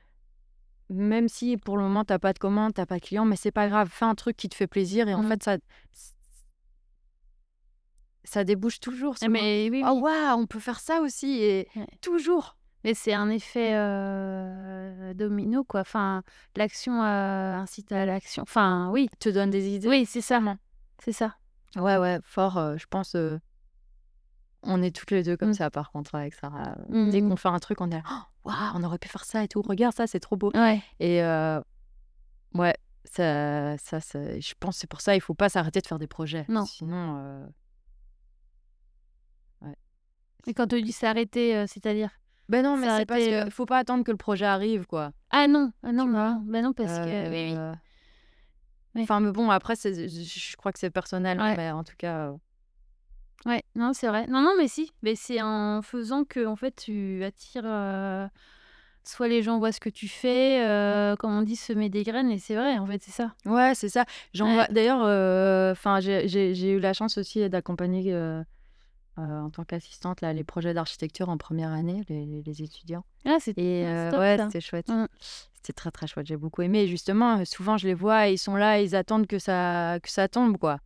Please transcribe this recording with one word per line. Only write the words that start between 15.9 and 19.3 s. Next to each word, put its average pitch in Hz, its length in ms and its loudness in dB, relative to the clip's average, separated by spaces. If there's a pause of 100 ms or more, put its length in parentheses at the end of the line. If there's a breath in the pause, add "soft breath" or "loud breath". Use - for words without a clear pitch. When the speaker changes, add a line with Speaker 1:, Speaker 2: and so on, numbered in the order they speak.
Speaker 2:
l'action, 226 480 -2
euh, 196 520 0
incite 190 360 -10
à 190 140 0
l'action. 185 380 -4
Enfin, 185 480 2
oui. 262 180 2 (100)
Speaker 1:
Te 220 100 -2
donne 196 200 2